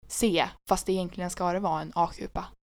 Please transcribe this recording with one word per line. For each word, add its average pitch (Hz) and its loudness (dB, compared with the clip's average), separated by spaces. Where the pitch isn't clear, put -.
C, 170 4
fast 185 2
det 190 2
egentligen 180 -4
ska 180 0
det 190 0
vara 160 0
en 156 -10
A-kupa. - -2